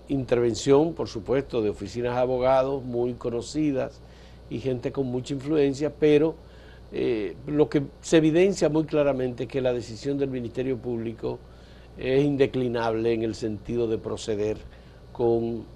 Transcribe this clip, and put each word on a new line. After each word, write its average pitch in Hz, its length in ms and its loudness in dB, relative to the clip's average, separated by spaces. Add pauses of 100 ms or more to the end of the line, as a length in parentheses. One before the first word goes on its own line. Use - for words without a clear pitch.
intervención, 135 880 2
por 123 140 -6
supuesto, 120 540 -2
de 104 80 2
oficinas 117 460 -4
de 127 60 0
abogados 131 640 2
muy 123 300 -2
conocidas 123 880 -4 (480)
y 123 100 -6
gente 131 320 -4
con 135 140 -2
mucha 123 300 -4
influencia, 139 640 0
pero, 151 380 4 (560)
eh, 113 440 -2 (120)
lo 147 220 2
que 143 140 2 (180)
se - 160 4
evidencia 160 520 4
muy 156 160 2
claramente 131 580 0
es 113 60 -6
que 135 120 -2
la 127 120 2
decisión 120 440 -4
del 135 120 0
Ministerio 127 480 -4
Público 117 640 -6 (580)
es 131 260 2
indeclinable 120 880 2
en 113 100 0
el 110 120 -2
sentido 117 520 -4
de 110 100 -2
proceder 107 600 -4 (540)
con 117 520 0 (120)